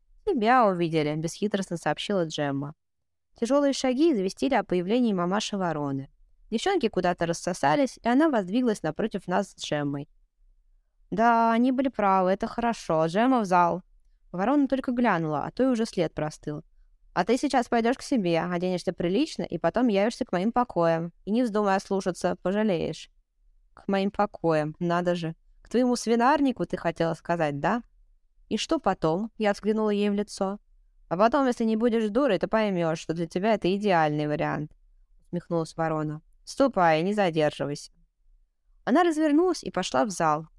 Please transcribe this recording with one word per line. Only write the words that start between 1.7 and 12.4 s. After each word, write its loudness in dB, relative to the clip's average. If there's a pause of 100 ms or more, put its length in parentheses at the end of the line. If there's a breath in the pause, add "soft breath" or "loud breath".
сообщила -2
Джемма. -4 (640)
Тяжелые 2
шаги 2
известили -2
о 2
появлении 0
мамаши -2
Вороны. -4 (420)
Девчонки 0
куда-то 0
рассосались, 0
и -2
она 4
воздвиглась -2
напротив -4
нас -2
с -20
Джеммой. -6 (1000)
«Да, 4
они 2
были 0
правы, 2
это -2